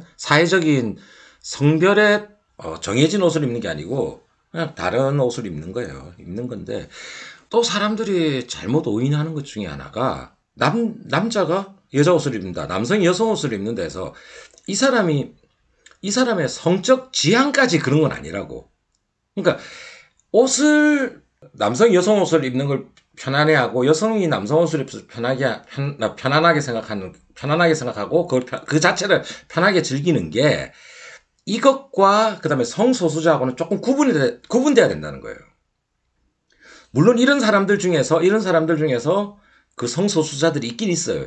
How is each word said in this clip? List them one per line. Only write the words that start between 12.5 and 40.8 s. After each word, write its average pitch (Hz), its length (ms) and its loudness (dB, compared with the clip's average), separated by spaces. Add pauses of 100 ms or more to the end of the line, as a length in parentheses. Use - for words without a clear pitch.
남성이 139 400 0
여성 208 240 2
옷을 151 220 -2
입는다 101 300 -4
해서 82 320 -8 (520)
이 196 80 -6
사람이, 202 580 0 (720)
이 - 80 -6
사람의 214 380 0
성적 190 640 0
지향까지 240 680 2
그런 139 240 2
건 135 100 0
아니라고. - 580 -12 (640)
그러니까 175 280 0 (680)
옷을, 285 920 4 (320)
남성이 127 400 4
여성 196 260 4
옷을 160 240 2
입는 131 220 -2
걸 139 200 -2 (300)
편안해하고, 135 720 0
여성이 202 420 2
남성 120 320 0
옷을 156 220 0
입어서 - 260 -12
편하게, 123 600 -4
편-, 139 300 -6 (180)
편안하게 151 440 2
생각하는, 107 520 -6 (220)
편안하게 160 400 2
생각하고, 123 520 -4
그걸 127 200 0
편-, - 180 -10
그 151 160 0
자체를 185 420 0 (260)
편하게 180 340 2
즐기는 143 480 -2
게, 104 420 0 (760)
이것과 214 920 2
그다음에 139 240 -2
성소수자하고는 160 920 0
조금 - 240 -4
구분이 269 320 2
돼, 135 360 0
구분돼야 247 400 4
된다는 76 320 -8
거예요. - 160 -16 (1600)
물론 220 260 6
이런 269 220 4
사람들 202 380 2
중에서, 160 440 2
이런 202 180 4
사람들 165 360 2
중에서 151 600 -2 (380)
그 120 100 -6
성소수자들이 151 840 -2
있긴 196 220 -4